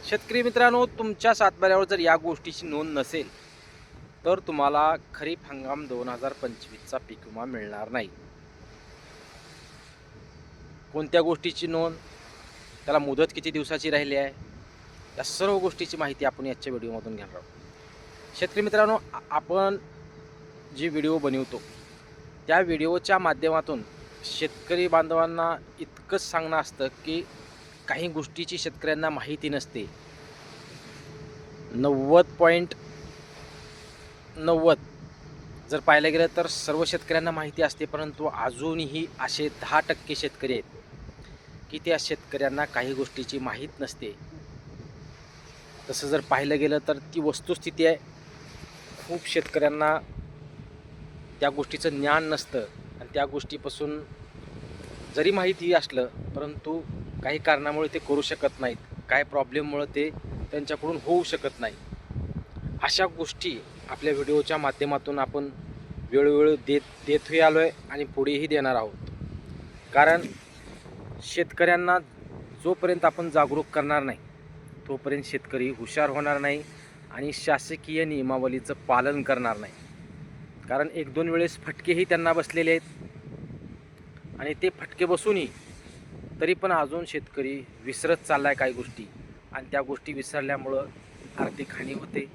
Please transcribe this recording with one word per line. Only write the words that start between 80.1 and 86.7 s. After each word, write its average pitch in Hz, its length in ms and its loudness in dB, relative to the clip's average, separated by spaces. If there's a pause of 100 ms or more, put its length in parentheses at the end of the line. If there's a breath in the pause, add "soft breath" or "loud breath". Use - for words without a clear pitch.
कारण 143 260 0
एक 143 200 -6
दोन 165 140 0
वेळेस 165 300 0
फटकेही 165 460 0
त्यांना 165 280 4
बसलेले 165 380 2
आहेत - 1700 -8
आणि 147 120 -4 (100)
ते 185 60 4
फटके - 360 -2
बसूनही 180 420 2 (920)
तरी 165 140 4
पण 185 180 0